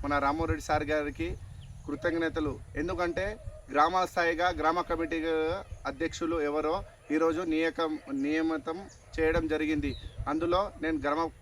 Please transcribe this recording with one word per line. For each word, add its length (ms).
మన 160
రామ్మోహన్ 300
రెడ్డి 160
సార్ 180
గారికి 540
కృతజ్ఞతలు. 720
ఎందుకంటే 640
గ్రామ 340
స్థాయిగా 440
గ్రామ 320
కమిటీ 420
అధ్యక్షులు 560
ఎవరో 420
ఈరోజు 300
నియకం-, 720
నియమితం 680
చేయడం 280
జరిగింది. 480
అందులో 440
నేను 160
గ్రామ 320